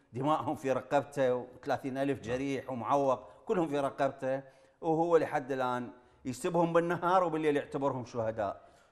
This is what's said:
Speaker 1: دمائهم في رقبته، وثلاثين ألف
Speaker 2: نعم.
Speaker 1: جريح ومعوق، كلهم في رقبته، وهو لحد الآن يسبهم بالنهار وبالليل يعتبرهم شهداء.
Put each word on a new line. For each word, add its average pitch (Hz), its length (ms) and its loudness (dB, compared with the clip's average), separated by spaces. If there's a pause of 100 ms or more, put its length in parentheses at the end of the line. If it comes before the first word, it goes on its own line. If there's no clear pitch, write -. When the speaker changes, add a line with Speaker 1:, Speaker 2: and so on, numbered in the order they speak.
(120)
Speaker 1:
دمائهم 147 420 0
في 131 180 -2
رقبته، 127 640 2
وثلاثين 127 640 -4
ألف 139 200 0
Speaker 2:
نعم. 113 180 -4
Speaker 1:
جريح 139 340 -4
ومعوق، 131 500 2 (260)
كلهم 180 220 0
في 143 120 -2
رقبته، 135 640 -2 (380)
وهو 165 360 4
لحد 143 360 2
الآن 123 380 -2 (340)
يسبهم 170 480 0
بالنهار 170 520 2
وبالليل 156 320 2
يعتبرهم 135 480 -2
شهداء. 110 600 -4 (280)